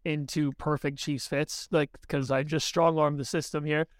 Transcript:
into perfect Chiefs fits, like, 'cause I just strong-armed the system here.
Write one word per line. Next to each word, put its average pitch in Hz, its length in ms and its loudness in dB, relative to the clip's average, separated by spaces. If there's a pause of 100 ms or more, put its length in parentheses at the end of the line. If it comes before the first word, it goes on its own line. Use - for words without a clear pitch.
into 151 480 0
perfect 147 440 -2
Chiefs 139 300 -4
fits, - 460 -4
like, 151 180 4 (180)
'cause 135 220 -2
I 135 140 2
just 151 220 -2
strong-armed 156 520 4
the 139 60 -4
system 151 400 -2
here. 151 240 0 (120)